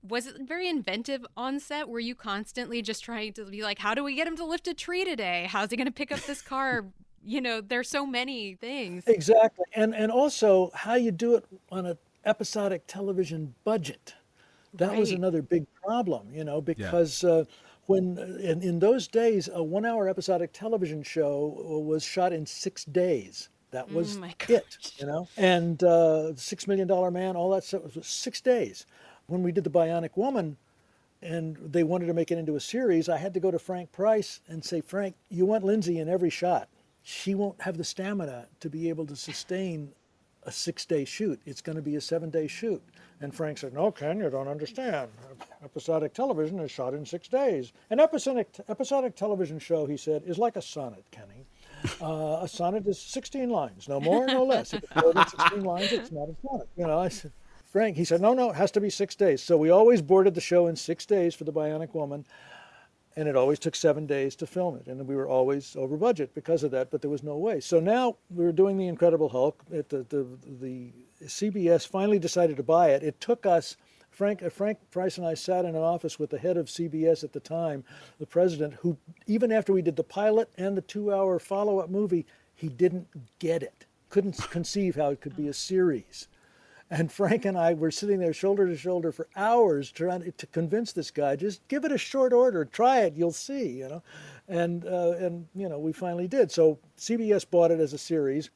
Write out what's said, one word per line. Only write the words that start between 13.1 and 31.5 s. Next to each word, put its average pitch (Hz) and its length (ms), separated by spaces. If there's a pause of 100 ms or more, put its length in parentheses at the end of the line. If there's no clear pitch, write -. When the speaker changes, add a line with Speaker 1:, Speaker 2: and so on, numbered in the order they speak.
Speaker 2:
budget. 208 520 (600)
That 190 220
was 214 140
Speaker 1:
Right. 185 80
Speaker 2:
another 175 220
big 151 260 (180)
problem, 170 500
you 156 80
know, 147 140
Speaker 3:
Yeah. 156 60
Speaker 2:
because, 170 600
uh, 165 220 (420)
when, 185 320
uh, - 40 (180)
in, 170 220
in 175 180
those 220 260
days, 226 460
a 175 100
one-hour 208 460
episodic 185 440
television 185 520
show 151 840
was 156 160
shot 180 300
in 160 120
six - 400
days. 143 680 (200)
That 127 220
was 202 240
Speaker 1:
Oh 196 60
my 175 120 (140)
Speaker 2:
it, 233 160
Speaker 1:
gosh. - 340
Speaker 2:
you 139 80
know? 160 300
And, 175 480
uh, 160 500
Six - 320
Million 196 220
Dollar 180 240
Man, 185 240
all 175 140
that 190 120
stuff 175 320
was 160 100
six - 360
days. 208 440 (440)
When 180 160
we 175 80
did 175 100
The 151 80
Bionic 165 460
Woman 202 400 (680)
and 160 360